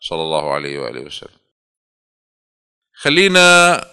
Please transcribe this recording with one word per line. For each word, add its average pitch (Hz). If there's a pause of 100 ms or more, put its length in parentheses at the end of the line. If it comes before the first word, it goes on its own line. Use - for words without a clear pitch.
صلى 82
الله 78
عليه 71
وآله 62
وسلم. - (1500)
خلينا 175 (120)